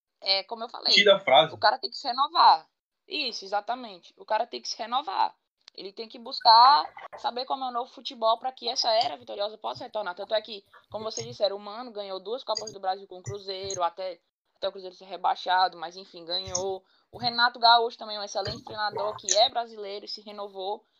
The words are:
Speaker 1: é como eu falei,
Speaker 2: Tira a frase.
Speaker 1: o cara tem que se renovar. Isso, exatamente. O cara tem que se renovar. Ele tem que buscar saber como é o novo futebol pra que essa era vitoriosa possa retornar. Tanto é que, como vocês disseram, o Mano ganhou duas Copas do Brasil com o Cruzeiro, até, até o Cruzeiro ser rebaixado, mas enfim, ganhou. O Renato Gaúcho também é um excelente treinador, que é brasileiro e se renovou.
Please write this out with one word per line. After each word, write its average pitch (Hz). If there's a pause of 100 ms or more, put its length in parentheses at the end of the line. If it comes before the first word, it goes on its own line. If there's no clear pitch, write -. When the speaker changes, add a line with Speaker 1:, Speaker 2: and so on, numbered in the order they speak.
(200)
Speaker 1:
é 190
como 226
eu 233
falei, -
Speaker 2:
Tira 202
a 196
frase. 156
Speaker 1:
o 110
cara -
tem -
que -
se -
renovar. 254 (400)
Isso, 294
exatamente. 208
O 196
cara 220
tem 240
que -
se -
renovar. 254 (400)
Ele -
tem 226
que 240
buscar 247 (340)
saber 247
como 269
é 254
o 247
novo 240
futebol 233
pra 262
que 233
essa 254
era 247
vitoriosa 214
possa -
retornar. 208
Tanto 202
é 214
que, 214 (240)
como 214
vocês 226
disseram, 214
o 202
Mano 220
ganhou 196
duas 226
Copas 214
do 196
Brasil 196
com 180
o 185
Cruzeiro, 190
até, 175 (340)
até 196
o 190
Cruzeiro 185
ser 185
rebaixado, 185
mas 170
enfim, 180
ganhou. 190 (260)
O -
Renato 240
Gaúcho 233
também 214
é 208
um 202
excelente 208
treinador, 214
que 185
é 226
brasileiro 214
e 208
se -
renovou. 202 (160)